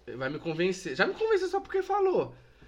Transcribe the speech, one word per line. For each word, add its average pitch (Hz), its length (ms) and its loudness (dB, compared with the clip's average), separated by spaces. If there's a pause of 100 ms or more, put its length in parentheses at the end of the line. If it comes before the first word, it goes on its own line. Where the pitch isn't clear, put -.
(160)
vai 131 140 -4
me 151 80 -6
convencer. 170 580 -2
Já 185 100 4
me 392 60 0
convenceu 403 360 2
só 381 120 -2
porque 381 220 -2
falou. 370 520 2 (340)